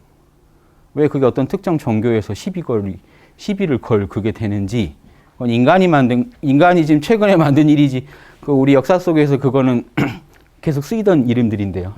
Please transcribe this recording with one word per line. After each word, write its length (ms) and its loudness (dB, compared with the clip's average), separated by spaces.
왜 140 2
그게 180 0
어떤 200 0
특정 300 -4
종교에서 580 -2
시비 280 -10
걸, 320 -4
시비를 420 -4
걸 280 -2
그게 260 -4
되는지. 600 -4
그건 160 -4
인간이 380 2
만든, 420 0
인간이 440 2
지금 140 2
최근에 360 2
만든 320 4
일이지, 380 2
그 120 -4
우리 220 4
역사 240 2
속에서 400 0
그거는 460 0
<clears throat> 640 -8
계속 220 -4
쓰이던 440 0
이름들인데요. 680 -2